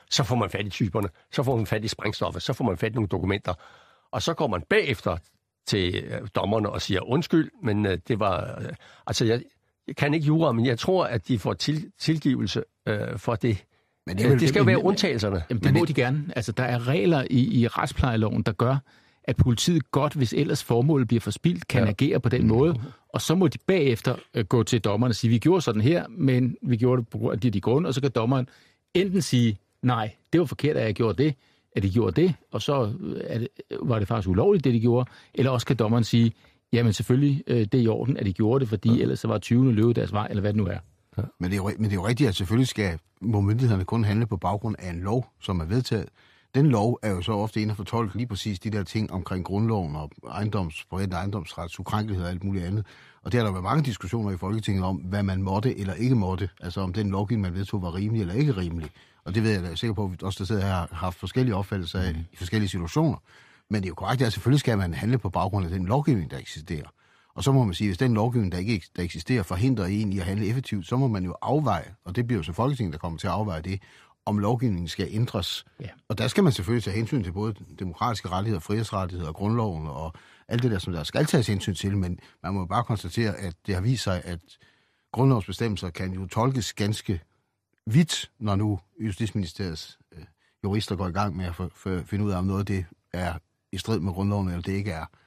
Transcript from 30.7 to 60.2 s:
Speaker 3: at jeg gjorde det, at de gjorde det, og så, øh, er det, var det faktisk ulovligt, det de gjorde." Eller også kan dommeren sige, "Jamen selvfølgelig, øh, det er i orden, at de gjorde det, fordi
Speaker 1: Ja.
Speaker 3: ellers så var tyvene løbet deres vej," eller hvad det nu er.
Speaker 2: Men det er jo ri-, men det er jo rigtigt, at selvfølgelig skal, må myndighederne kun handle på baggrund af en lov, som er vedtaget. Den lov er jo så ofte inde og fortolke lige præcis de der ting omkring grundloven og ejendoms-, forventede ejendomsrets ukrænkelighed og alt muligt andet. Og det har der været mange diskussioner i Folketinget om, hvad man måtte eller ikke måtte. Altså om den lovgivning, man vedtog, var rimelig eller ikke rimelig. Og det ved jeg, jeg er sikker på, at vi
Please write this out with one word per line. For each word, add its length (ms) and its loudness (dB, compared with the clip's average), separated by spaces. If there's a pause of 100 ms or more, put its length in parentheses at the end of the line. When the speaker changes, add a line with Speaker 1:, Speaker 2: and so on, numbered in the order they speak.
Speaker 3:
at 80 2
jeg 100 0
gjorde 280 2
det, 120 2 (420)
at 60 0
de 80 2
gjorde 320 2
det, 120 4 (180)
og 100 -4
så, 380 0
øh, 240 -6
er 140 -4
det, 100 -4 (340)
var 160 2
det 100 0
faktisk 200 0
ulovligt, 360 4
det 100 4
de 60 4
gjorde." 300 2 (240)
Eller 160 2
også 160 0
kan 100 2
dommeren 280 4
sige, 280 4 (400)
"Jamen 200 4
selvfølgelig, 540 2
øh, 120 2
det 160 0
er 80 4
i 40 4
orden, 300 0
at 100 -2
de 60 2
gjorde 280 2
det, 80 0
fordi 280 2
Speaker 1:
Ja. 60 2
Speaker 3:
ellers 180 0
så 80 -2
var 100 2
tyvene 340 4
løbet 240 4
deres 160 0
vej," 180 -2
eller 100 -2
hvad 120 0
det 40 0
nu 100 2
er. 120 -4 (600)
Speaker 2:
Men 100 -2
det 20 -2
er 40 0
jo 120 -2
ri-, 100 -2
men 60 0
det 60 0
er 100 0
jo 60 -2
rigtigt, 220 2
at 80 0
selvfølgelig 320 2
skal, 300 -2 (220)
må 200 0
myndighederne 440 2
kun 200 0
handle 220 2
på 100 -4
baggrund 420 -4
af 120 -8
en 100 -6
lov, 400 -4
som 200 -2
er 40 -4
vedtaget. 440 -2 (460)
Den 120 6
lov 360 4
er 80 0
jo 120 -2
så 100 -2
ofte 300 -2
inde 100 0
og 40 -6
fortolke 400 -4
lige 100 -4
præcis 340 -6
de 100 -6
der 120 -2
ting 300 -4
omkring 320 -4
grundloven 520 0
og 140 -8 (200)
ejendoms-, 600 -4
forventede 280 -4
ejendomsrets 640 -8
ukrænkelighed 440 -2
og 60 -4
alt 140 -6
muligt 200 -4
andet. 220 -4 (360)
Og 100 -8
det 60 4
har 60 2
der 80 0
været 120 -4
mange 200 2
diskussioner 460 -4
i 60 -2
Folketinget 480 -2
om, 120 -2
hvad 260 -4
man 200 0
måtte 360 0
eller 160 -6
ikke 200 0
måtte. 340 0 (120)
Altså 200 -8
om 120 -4
den 180 -2
lovgivning, 320 0
man 120 -4
vedtog, 280 -4
var 120 -4
rimelig 260 -2
eller 140 -2
ikke 220 2
rimelig. 340 -4 (340)
Og 100 -6
det 80 0
ved 80 2
jeg, 120 0
jeg 80 -6
er 40 -10
sikker 200 -4
på, 100 -4
at 80 -4
vi 100 -10